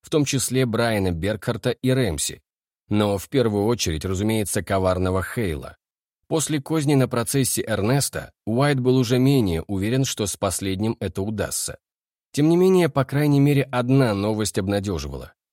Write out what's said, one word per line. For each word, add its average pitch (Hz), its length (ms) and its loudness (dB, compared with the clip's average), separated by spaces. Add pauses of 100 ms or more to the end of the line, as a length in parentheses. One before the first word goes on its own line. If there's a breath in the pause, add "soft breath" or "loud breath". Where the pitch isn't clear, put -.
в - 80 -20
том 151 160 2
числе 131 400 0
Брайана 110 460 0
Бергхарта 104 580 -4
и 127 220 -2
Рэмси. 117 500 -2 (480)
Но 104 300 2
в - 100 -10
первую 107 380 2
очередь, 92 400 -2
разумеется, 104 560 -2
коварного 92 600 0
Хейла. 85 540 -6 (520)
После 151 340 -2
козни 156 320 0
на 131 140 4
процессе 117 540 -2
Эрнеста 110 680 -2 (140)
Уайт 131 340 0
был 127 160 4
уже 127 220 2
менее 123 480 2
уверен, 110 400 -2
что - 200 -4
с - 120 -6
последним 98 600 -2
это 98 220 -6
удастся. 101 560 -6 (560)
Тем 147 180 2
не 170 60 4
менее, 180 340 4
по 135 140 0
крайней 143 360 2
мере, 143 220 4
одна 123 520 2
новость 107 440 -2
обнадёживала. 92 720 -4 (200)